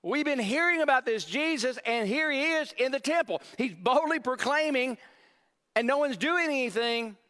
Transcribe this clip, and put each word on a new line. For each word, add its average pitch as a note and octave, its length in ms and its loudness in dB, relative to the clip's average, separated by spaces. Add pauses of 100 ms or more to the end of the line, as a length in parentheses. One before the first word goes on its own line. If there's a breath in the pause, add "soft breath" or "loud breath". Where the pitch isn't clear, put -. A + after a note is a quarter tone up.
We've C4+ 240 -2
been C#4+ 140 2
hearing D#4+ 420 2
about C4+ 240 4
this A3 200 -2
Jesus, B3+ 600 -2
and A#3 220 0
here D4+ 240 0
he C#4+ 220 0
is D#4 240 -2
in B3+ 160 0
the C4+ 80 -4
temple. D4 400 0 (160 loud breath)
He's B3 160 -4
boldly C4+ 460 2
proclaiming, B3+ 760 0 (800 soft breath)
and A#3 100 2
no C4+ 120 2
one's C#4+ 180 0
doing E4 300 0
anything. A#3 720 -2 (120)